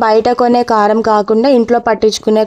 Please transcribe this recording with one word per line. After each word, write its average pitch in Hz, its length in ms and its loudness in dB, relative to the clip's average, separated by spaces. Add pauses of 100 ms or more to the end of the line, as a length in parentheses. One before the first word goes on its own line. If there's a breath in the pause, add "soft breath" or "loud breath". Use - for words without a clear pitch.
బయట 220 240 2 (120)
కొనే 240 220 0
కారం 220 400 0
కాకుండా 220 460 0 (100)
ఇంట్లో 233 300 0
పట్టించుకునే 220 580 -2